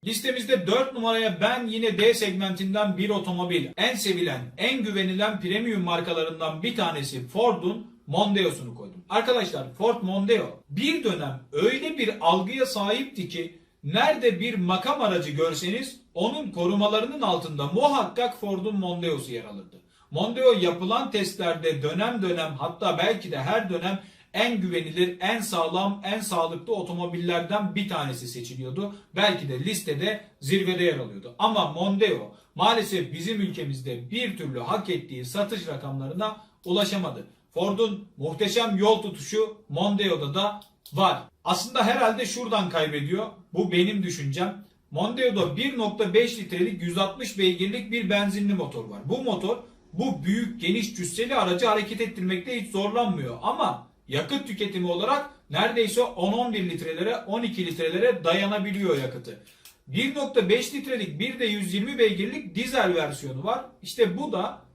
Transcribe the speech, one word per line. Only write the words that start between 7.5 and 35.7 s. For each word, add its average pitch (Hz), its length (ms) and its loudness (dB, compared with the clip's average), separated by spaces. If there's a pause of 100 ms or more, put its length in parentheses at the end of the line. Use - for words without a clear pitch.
Mondeo'sunu 175 680 2
koydum. - 340 -16
Arkadaşlar 220 640 4
Ford 233 300 2
Mondeo 196 580 2 (100)
bir 269 340 0
dönem 151 380 0 (100)
öyle 262 460 2
bir 214 220 0
algıya 190 460 4
sahipti 208 600 -2
ki 170 300 -8 (260)
nerede 226 560 4
bir 226 140 -2
makam 214 460 0
aracı 175 300 2
görseniz 180 720 -2 (140)
onun 233 360 -2
korumalarının 208 720 2
altında 156 440 -2
muhakkak 240 720 2
Ford'un 202 360 -2
Mondeo'su 170 560 -2
yer 113 120 -8
alırdı. 101 380 -16 (280)
Mondeo 233 480 6
yapılan 185 520 2
testlerde 165 720 0
dönem 196 400 0
dönem 170 360 0
hatta 170 400 -2
belki 190 320 0
de 147 80 -4
her 180 320 0
dönem 185 320 -2 (320)
en 226 260 0
güvenilir, 175 600 0
en 214 200 0
sağlam, 185 640 0
en 208 160 -2
sağlıklı 170 540 -2
otomobillerden 175 1000 -2
bir 202 140 -2
tanesi 135 400 -4
seçiliyordu. 131 680 -8 (200)
Belki 185 320 2
de 131 120 -4
listede 185 640 -2 (160)
zirvede 180 440 2
yer 151 140 2
alıyordu. 101 400 -12
Ama 208 340 2
Mondeo 196 640 0 (200)
maalesef 190 580 2
bizim 190 280 -4
ülkemizde 135 720 -6
bir 226 260 -4
türlü 123 240 -6
hak 190 300 -2
ettiği 131 340 -6
satış 202 440 -4
rakamlarına 143 680 -6 (280)